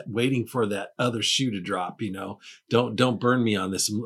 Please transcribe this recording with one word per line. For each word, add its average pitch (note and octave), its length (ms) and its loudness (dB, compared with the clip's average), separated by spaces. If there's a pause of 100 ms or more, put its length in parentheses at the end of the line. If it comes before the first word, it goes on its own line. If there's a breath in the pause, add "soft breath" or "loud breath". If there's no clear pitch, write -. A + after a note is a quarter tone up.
waiting A#2+ 400 0
for A#2+ 200 0
that G2+ 300 -4
other A#2+ 240 0
shoe B2+ 300 2
to G2 100 -4
drop, F2+ 400 -4
you G#2+ 100 -4
know? F#2+ 280 -8 (300 loud breath)
"Don't, A#2 260 4
don't B2 260 2
burn B2 220 4
me A2 120 2
on F#2+ 140 0
this." F#2+ 220 -2 (140)